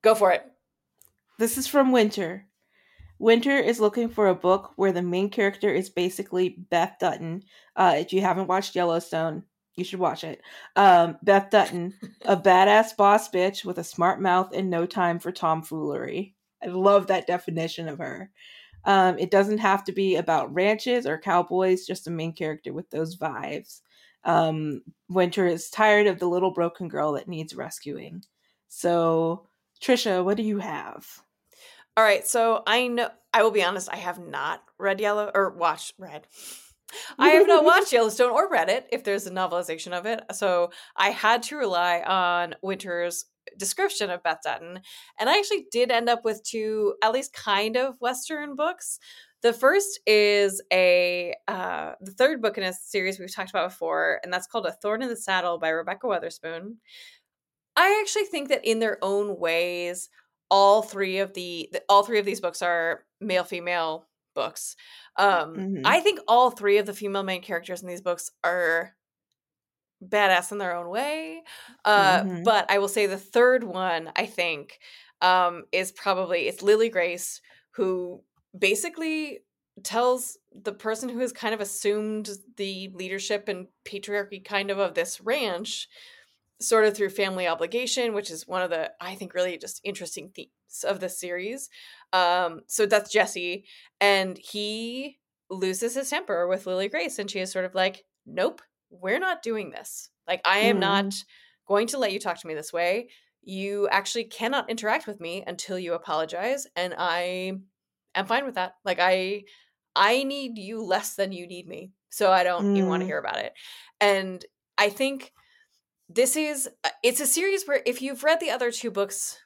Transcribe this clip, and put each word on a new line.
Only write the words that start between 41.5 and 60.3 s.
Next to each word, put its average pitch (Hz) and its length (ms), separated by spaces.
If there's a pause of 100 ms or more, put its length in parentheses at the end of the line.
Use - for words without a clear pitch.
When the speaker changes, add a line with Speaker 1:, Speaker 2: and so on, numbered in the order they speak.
Speaker 1:
rely 175 440
on 175 600
Winter's 175 640 (320)
description 208 500
of 175 140
Beth 160 200
Dutton, 170 380 (380)
and 226 100
I 330 100
actually 403 320
did 240 200
end 233 180
up 233 160
with 220 200
two, 214 580
at 220 100
least 269 220
kind 214 420
of 254 240
Western 285 560
books. 339 420 (440)
The 233 100
first 285 540
is 208 560 (100)
a, 180 600 (140)
uh, 185 520
the 196 120
third 262 280
book 214 160
in 196 80
a 185 80
series 190 460
we've 190 160
talked 190 160
about 180 200
before, 165 540
and 180 80
that's 180 140
called 226 200
A 156 60
Thorn 214 300
in 262 80
the 226 60
Saddle 180 420
by 160 120
Rebecca 165 360
Weatherspoon. 170 680 (1000)
I 392 240
actually 403 260
think 294 220
that - 160
in 226 140
their 220 240
own 202 360
ways, 175 680 (420)